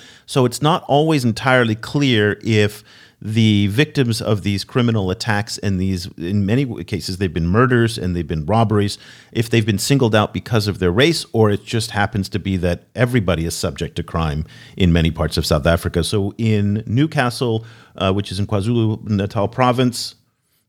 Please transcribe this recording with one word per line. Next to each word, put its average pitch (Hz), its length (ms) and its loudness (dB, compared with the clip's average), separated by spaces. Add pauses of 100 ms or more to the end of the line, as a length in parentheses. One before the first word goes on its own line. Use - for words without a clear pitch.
(260)
So 131 180 0
it's 120 160 -2
not 156 280 0
always 147 360 2
entirely 120 520 2
clear 113 680 0
if 107 400 2 (380)
the 107 460 4
victims 117 560 0
of 104 180 0
these 98 220 -4
criminal 113 480 0
attacks, 104 480 -4
and 98 200 -2
these, 92 280 -2 (100)
in 95 300 -2
many 131 180 0
w-, 87 180 -8
cases, 92 360 -8
they've 90 140 -2
been 85 140 -2
murders 117 500 2
and 90 180 -4
they've 85 120 -4
been 78 180 -4
robberies, 104 520 0 (340)
if 113 200 -4
they've 110 160 2
been 101 100 0
singled 120 380 2
out 104 180 2
because 104 340 -2
of 95 120 -4
their 87 120 2
race, 147 400 2
or 110 200 4
it 98 120 -2
just - 280 -4
happens 101 360 -2
to 101 120 -6
be 95 180 -2
that 87 380 -2
everybody 98 500 0
is 85 100 -6
subject 80 420 -6
to 85 60 -4
crime 80 420 -4 (300)
in 87 160 4
many 82 200 4
parts 78 260 -4
of 76 80 -2
South 76 220 2
Africa. - 360 0
So 101 360 -2
in 107 480 0
Newcastle, 120 800 0 (320)
uh, 95 140 0
which 98 200 -4
is 98 80 -6
in 101 80 -2
KwaZulu-Natal 104 1040 0
province, 123 640 0 (540)